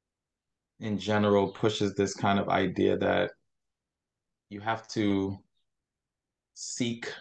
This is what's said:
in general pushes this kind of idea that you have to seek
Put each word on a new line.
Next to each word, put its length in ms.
in 180
general 540
pushes 420
this 200
kind 240
of 100
idea 500
that 320
you 100
have 280
to 500
seek 680